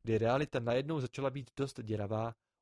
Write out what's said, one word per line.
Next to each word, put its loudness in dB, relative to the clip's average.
kdy 4
realita 2
najednou 0
začala -2
být -8
dost -4
děravá, -2